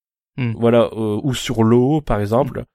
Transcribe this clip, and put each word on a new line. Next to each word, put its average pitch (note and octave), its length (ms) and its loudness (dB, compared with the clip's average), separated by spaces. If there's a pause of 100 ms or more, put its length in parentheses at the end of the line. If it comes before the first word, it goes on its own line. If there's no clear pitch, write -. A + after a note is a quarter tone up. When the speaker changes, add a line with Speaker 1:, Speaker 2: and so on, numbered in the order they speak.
(360)
Speaker 1:
Hmm. A#2+ 220 -2
Speaker 2:
voilà, A#2 340 4
euh, G#2+ 320 -2
ou C3 100 -2
sur A2+ 300 -2
l'eau, B2 360 4
par A2 200 -2
exemple. A#2+ 400 -2
Speaker 1:
Hmm. A#2+ 40 -12 (100)